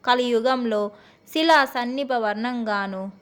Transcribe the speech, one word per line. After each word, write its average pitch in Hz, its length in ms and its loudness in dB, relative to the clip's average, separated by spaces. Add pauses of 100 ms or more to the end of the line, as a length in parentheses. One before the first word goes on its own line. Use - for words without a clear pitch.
కలియుగంలో 240 760 0 (460)
శిలా 311 360 4
సన్నిభ 262 480 -4
వర్ణంగాను 214 880 -4 (200)